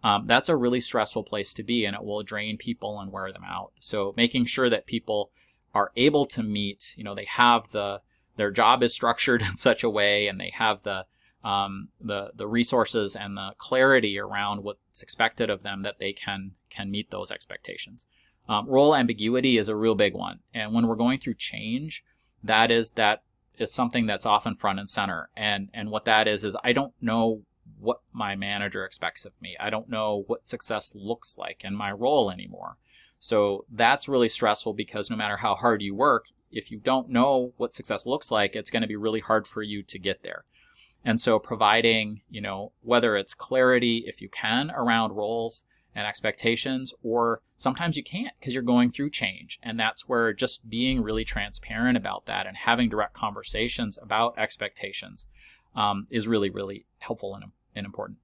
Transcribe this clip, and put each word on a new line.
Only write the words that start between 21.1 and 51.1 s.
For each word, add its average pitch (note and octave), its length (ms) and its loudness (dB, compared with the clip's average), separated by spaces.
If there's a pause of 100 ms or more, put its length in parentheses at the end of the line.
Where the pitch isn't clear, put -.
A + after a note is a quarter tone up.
through A#2+ 160 -4
change, A#2 720 -8 (380)
that A2 280 4
is, A#2 220 4
that A2 300 2 (360)
is A2+ 140 -4
something A#2+ 340 0
that's G2+ 200 -2
often G#2 300 4
front G2 240 -2
and G2+ 100 -12
center. F#2+ 460 -4
And, G2+ 360 -2
and G#2+ 180 -10
what G#2+ 160 -4
that A2 200 6
is, G#2+ 180 0
is G2 200 -4
I B2 80 2
don't C3+ 280 0
know A2+ 420 2 (360)
what A2 220 -2 (120)
my G2+ 240 -4
manager G2+ 480 -4
expects - 400 -8
of - 160 -20
me. F2 180 -14
I G#2 120 -2
don't A2 180 -4
know G#2+ 380 -2
what - 220 -6
success - 460 -6
looks G#2 440 -10
like - 260 -12
in G2 100 -6
my G2+ 180 -4
role A#2 380 2
anymore. G1+ 460 -14 (420)
So G2+ 520 0
that's A#2+ 380 2
really B2 200 4
stressful G#2+ 460 0
because G#2 340 -6
no A#2 80 -6
matter G#2 200 -2
how G#2+ 180 0
hard A2 260 2
you G2 140 -4
work, B2 320 2 (240)
if - 220 -10
you G#2+ 80 -12
don't C3 280 0
know B2 480 4
what A#2+ 160 -4
success G#2 320 -6
looks - 280 -2
like, G#2 240 2
it's G#2+ 140 -8
gonna A2+ 180 -2
be G#2+ 80 -6
really A2 240 -2
hard A2 260 2
for - 160 -10
you G#2 220 -8
to - 140 -12
get F#2+ 260 -4
there. - 200 -12 (600)
And A#2 160 0
so A2 180 4
providing, A2 880 2
you G#2+ 120 -12
know, G2+ 400 -8
whether A#2 360 4
it's G2 160 -2
clarity, B2 720 2
if - 140 -14
you G2 80 -16
can, B2 440 -2
around A2+ 400 0
roles A2+ 520 -4 (300)
and G#2 100 -6
expectations, A#2 880 -2 (100)
or A#2 400 0 (140)
sometimes D#3 400 -2
you C#3 60 -6
can't G#3 380 -10
'cause B2+ 140 -6
you're C3 80 -2
going B2 280 4
through - 200 -4
change. - 520 -8
And A2+ 160 -8
that's A2+ 300 -2
where A#2 240 2
just A#2+ 360 -4
being B2 320 0
really A2 240 -2